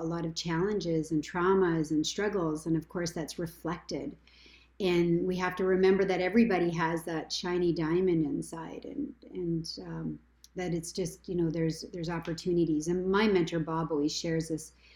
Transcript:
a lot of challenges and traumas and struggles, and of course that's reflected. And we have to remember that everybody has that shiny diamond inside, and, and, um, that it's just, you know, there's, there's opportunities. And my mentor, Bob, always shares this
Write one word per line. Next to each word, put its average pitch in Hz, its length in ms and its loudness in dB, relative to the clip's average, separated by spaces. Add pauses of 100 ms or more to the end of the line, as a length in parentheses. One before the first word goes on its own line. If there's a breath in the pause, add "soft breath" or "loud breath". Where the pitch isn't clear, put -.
a 165 40 -6
lot 165 220 -4
of 165 80 -6
challenges 165 800 0
and 151 100 0
traumas 175 680 2
and 156 160 2
struggles, 180 600 -2
and 165 100 2
of 156 120 -4
course 175 240 -4
that's 156 260 -8
reflected. 165 760 -6 (640 soft breath)
And 175 460 4
we 185 120 0
have 180 180 0
to 190 80 0
remember 190 400 6
that 180 160 0
everybody 185 500 4
has 165 340 0
that 160 280 -4
shiny 175 400 0
diamond 165 540 2
inside, 160 580 -6
and, - 280 -6 (200)
and, 170 360 -2 (180)
um, 165 320 -8 (360)
that 180 200 -4
it's 165 180 -6
just, - 360 -6
you 190 60 -6
know, 170 160 2
there's, 160 420 0
there's 170 180 -6
opportunities. 165 800 0
And 185 220 0
my 208 180 4
mentor, 170 320 2
Bob, 160 300 -2
always 151 220 0
shares 165 360 -2
this 156 240 -6 (240 soft breath)